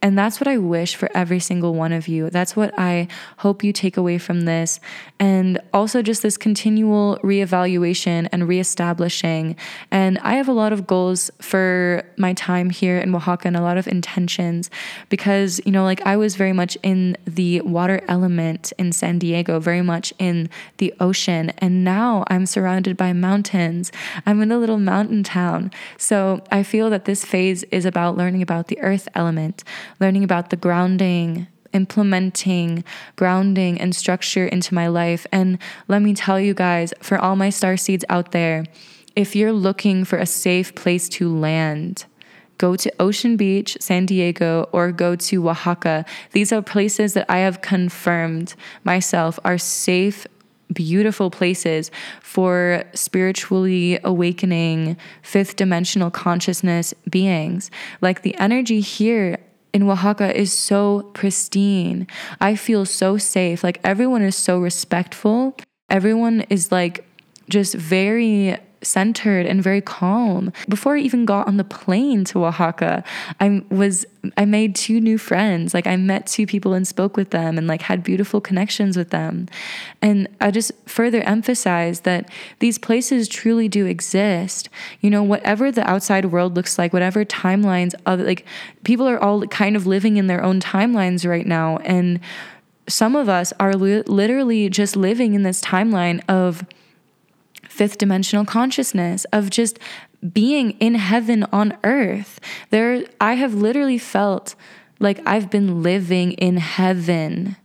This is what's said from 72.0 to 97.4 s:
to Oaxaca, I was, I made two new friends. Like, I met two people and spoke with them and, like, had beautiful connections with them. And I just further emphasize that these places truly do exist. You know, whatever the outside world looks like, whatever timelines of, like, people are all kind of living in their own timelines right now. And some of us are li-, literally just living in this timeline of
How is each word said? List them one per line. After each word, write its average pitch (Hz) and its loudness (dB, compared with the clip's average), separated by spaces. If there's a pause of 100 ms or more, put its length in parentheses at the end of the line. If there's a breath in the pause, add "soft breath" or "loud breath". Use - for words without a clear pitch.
to 175 0
Oaxaca, 170 -2 (340 loud breath)
I 202 2
was, 196 2 (320)
I 202 4
made 208 2
two 220 0
new 220 4
friends. 175 0
Like, 175 0
I 185 2
met 190 0
two 214 -2
people 190 0
and 185 0
spoke 196 -2
with 196 -2
them 165 -2
and, 160 -2
like, 160 -2
had 185 -2
beautiful 190 0
connections 196 0
with 175 -2
them. 170 -4 (520 loud breath)
And 202 2 (120)
I 202 2
just 208 -2 (140)
further 233 0
emphasize 185 0
that 180 -2 (300 loud breath)
these 233 0
places 233 0
truly 226 0
do 202 2
exist. 185 -2 (320 loud breath)
You 208 4
know, 208 4
whatever 208 2
the 226 0
outside 190 0
world 175 0
looks - -2
like, 175 0
whatever 185 2
timelines 185 0 (120)
of, 185 0
like, 185 -2 (380 loud breath)
people 247 2
are 247 2
all 202 2
kind 208 0
of 190 0
living 196 2
in 196 2
their 180 0
own 190 2
timelines 185 0
right 170 0
now. 160 0
And 180 2 (720 loud breath)
some 226 2
of 285 0
us 180 0
are 196 4
li-, 196 2
literally 220 2
just 202 0
living 208 2
in 202 2
this 185 0
timeline 185 0
of 185 2 (960 soft breath)